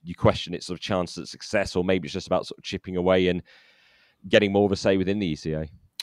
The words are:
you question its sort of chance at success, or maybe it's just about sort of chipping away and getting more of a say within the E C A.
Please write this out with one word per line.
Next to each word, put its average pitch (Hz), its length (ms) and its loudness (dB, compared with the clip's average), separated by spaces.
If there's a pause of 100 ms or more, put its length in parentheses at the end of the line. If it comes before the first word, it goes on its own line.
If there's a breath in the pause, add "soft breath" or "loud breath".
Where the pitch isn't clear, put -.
you 87 120 -10
question 92 380 0
its - 120 -8
sort 87 120 -8
of - 40 -14
chance 90 360 -4
at 78 120 -12
success, - 480 -4
or 87 60 2
maybe 92 240 0
it's 69 60 -12
just 92 140 -8
about - 180 0
sort - 120 -14
of - 80 -20
chipping 92 320 -8
away 92 320 4
and 90 120 0 (840 soft breath)
getting 104 240 6
more 101 140 4
of 95 80 4
a - 20 -2
say 98 220 2
within 95 220 0
the 98 80 -2
E 76 100 -2
C 78 160 -6
A. 78 160 -6 (340)